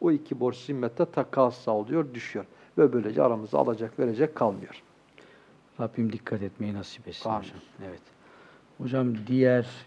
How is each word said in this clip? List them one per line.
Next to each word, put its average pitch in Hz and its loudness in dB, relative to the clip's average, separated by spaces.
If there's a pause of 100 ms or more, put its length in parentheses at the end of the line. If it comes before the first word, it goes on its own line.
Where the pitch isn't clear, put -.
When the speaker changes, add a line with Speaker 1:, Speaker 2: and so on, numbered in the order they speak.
Speaker 1:
o 175 4
iki 147 0
borç 123 0
zimmette 127 -2
takas 127 2
sağlıyor, 123 -2
düşüyor. 107 -8 (340)
Ve 143 8
böylece 117 0
aramızda 117 2
alacak 113 0
verecek 131 0
kalmıyor. 98 -2 (960)
Speaker 2:
Rabbim 113 -2
dikkat 110 -6
etmeyi 104 -6
nasip - -12
etsin 87 -8
Speaker 1:
Amin. 107 -2
Speaker 2:
hocam. 92 -14 (300)
Evet. 90 -14 (800)
Hocam 123 0 (120)
diğer 123 4 (200)